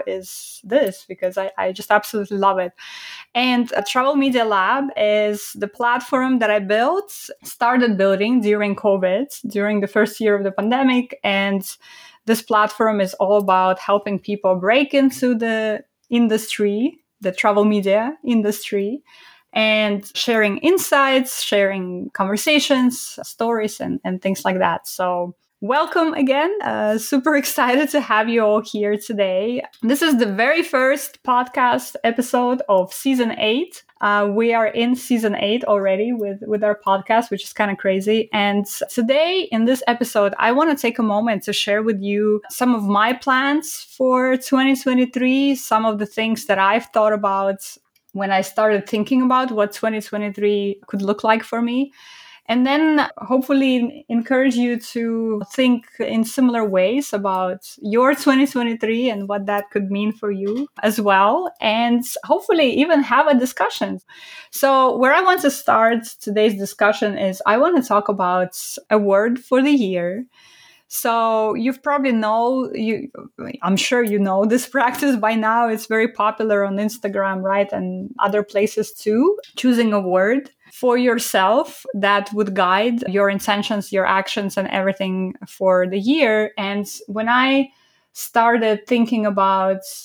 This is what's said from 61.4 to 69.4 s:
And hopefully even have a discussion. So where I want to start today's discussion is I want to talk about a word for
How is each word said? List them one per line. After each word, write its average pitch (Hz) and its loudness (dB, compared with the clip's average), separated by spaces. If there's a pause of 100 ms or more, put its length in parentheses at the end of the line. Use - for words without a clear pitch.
And 233 0 (220)
hopefully 320 2
even 302 2
have 269 2
a 277 4
discussion. 214 -4 (500)
So 262 2
where 254 4
I 349 4
want 359 2
to 285 6
start 226 2 (160)
today's 214 2
discussion 202 0
is 190 -4
I 214 4
want 311 2
to - -4
talk 208 0
about 185 -2 (280)
a 214 4
word 208 2
for 262 2